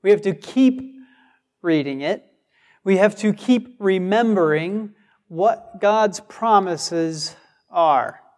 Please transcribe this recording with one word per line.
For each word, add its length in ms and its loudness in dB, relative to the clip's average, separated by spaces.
We 80 0
have 120 4
to 120 -2
keep 600 0
reading 400 -2
it. 220 -6
We 120 2
have 200 2
to 160 -2
keep 460 -2
remembering 1160 0
what 520 -2
God's 400 0
promises 1120 -2
are. 500 0